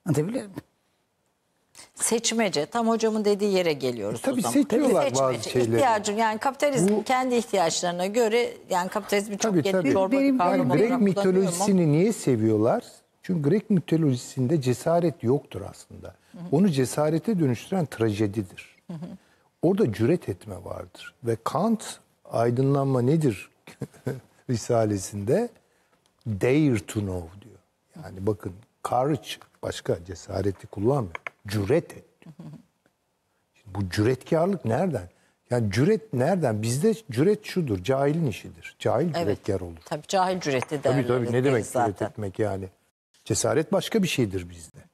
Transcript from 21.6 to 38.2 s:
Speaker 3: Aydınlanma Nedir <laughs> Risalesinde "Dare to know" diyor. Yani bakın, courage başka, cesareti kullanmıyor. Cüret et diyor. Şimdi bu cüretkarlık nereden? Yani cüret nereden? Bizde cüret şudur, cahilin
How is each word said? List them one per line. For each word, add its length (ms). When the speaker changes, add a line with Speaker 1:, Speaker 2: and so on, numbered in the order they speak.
Speaker 3:
Aydınlanma 800
Nedir 480
<laughs> 460
Risalesinde 1000
"Dare 600
to 140
know" 400
diyor. 180
Yani 220
bakın, 260
courage 400
başka, 420
cesareti 640
kullanmıyor. 480
Cüret 500
et 80
diyor. 120
Şimdi 200
bu 160
cüretkarlık 760
nereden? 440
Yani 200
cüret 440
nereden? 480
Bizde 320
cüret 340
şudur, 400
cahilin 420